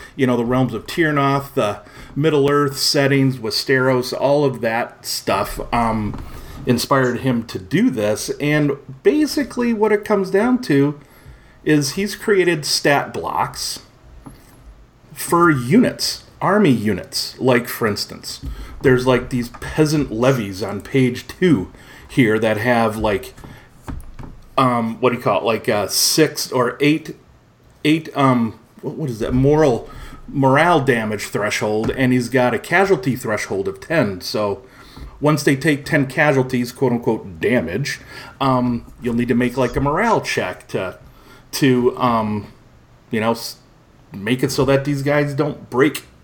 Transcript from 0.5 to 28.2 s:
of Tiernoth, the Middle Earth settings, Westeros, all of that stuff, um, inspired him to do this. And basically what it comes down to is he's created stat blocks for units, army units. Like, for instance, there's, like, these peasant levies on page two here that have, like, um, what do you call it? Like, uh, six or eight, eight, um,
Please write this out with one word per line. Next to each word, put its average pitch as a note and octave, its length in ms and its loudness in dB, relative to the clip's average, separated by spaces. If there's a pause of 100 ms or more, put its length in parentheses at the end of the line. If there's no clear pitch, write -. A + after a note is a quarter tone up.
of - 140 -8
Tiernoth, C#3+ 640 0
the G#2 280 -2 (340)
Middle C#3+ 340 2
Earth C#3+ 280 2
settings, C3+ 580 2
Westeros, B2+ 840 0
all C#3+ 260 2
of A#2+ 180 -2
that A#2 440 -4
stuff, - 540 -4 (120)
um, A2 480 -2 (460)
inspired B2 540 0
him A#2+ 260 -2
to - 140 -10
do F3+ 300 2
this. G#2 400 -2 (100)
And D3 320 2 (320)
basically B3+ 680 2
what G#3+ 200 2
it G#3 120 0
comes G3 280 0
down A#3+ 300 2
to C#3+ 360 2 (640)
is D3 300 2
he's G3+ 220 -4
created F3 520 0
stat - 480 0
blocks E2 640 -6 (1300)
for E3+ 380 2
units, C#3+ 760 2 (160)
army F#3 300 4
units. G#2 680 -2
Like, B2 300 2
for - 180 -4
instance, - 580 -8 (380)
there's, B2+ 240 4
like, B2 240 2
these A#2+ 180 -4 (120)
peasant D3+ 520 0
levies A2 500 0
on G2+ 180 -6
page B2 460 0
two C3 460 2 (360)
here A2 300 4
that G#2+ 200 2
have, A2+ 380 2
like, G#2+ 380 -2 (1200)
um, A#2+ 440 0
what B2 100 4
do A#2+ 60 -2
you A#2 60 -8
call G#2 180 0
it? - 40 -4
Like, A2 240 -2
uh, G#2 200 0
six - 640 0
or B2 280 0
eight, D3+ 360 0 (680)
eight, D#3 320 0
um, B2 420 2 (240)